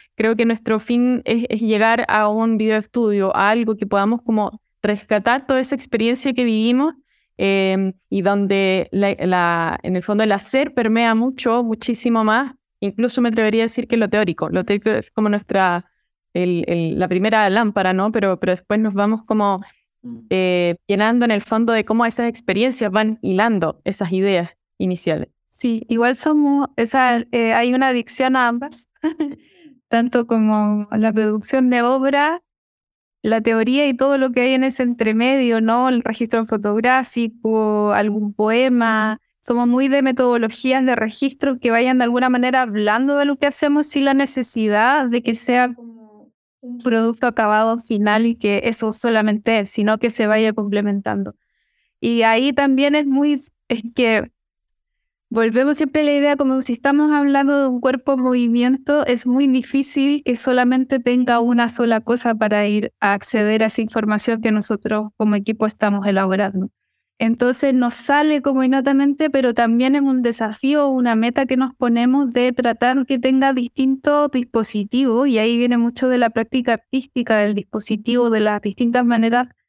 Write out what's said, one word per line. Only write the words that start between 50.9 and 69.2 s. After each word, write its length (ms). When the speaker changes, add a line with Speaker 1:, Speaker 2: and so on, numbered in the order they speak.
Speaker 3:
Y 220
ahí 320
también 400
es 120
muy, 280
es 480
que 360
volvemos 420
siempre 260
a 20
la 80
idea, 240
como 260
si 100
estamos 380
hablando 500
de 80
un 120
cuerpo 340
en 60
movimiento, 840
es 220
muy 220
difícil 720
que 140
solamente 640
tenga 400
una 280
sola 320
cosa 360
para 320
ir 320
a 140
acceder 500
a 20
esa 160
información 580
que 120
nosotros 640
como 180
equipo 320
estamos 400
elaborando. 640
Entonces 560
nos 200
sale 480
como 200
innatamente, 640